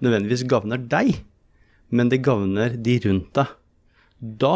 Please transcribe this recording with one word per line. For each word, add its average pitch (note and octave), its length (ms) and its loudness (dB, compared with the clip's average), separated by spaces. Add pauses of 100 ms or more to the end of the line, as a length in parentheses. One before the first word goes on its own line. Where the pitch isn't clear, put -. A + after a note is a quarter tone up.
nødvendigvis A#2+ 480 0
gagner A#2 320 0
deg, E3 380 0 (720)
men A#2+ 180 2
det C3 160 0
gagner G#2+ 480 0
de B2 320 0
rundt F#2+ 320 0
deg. C#3 160 0 (680)
Da A#2+ 340 -2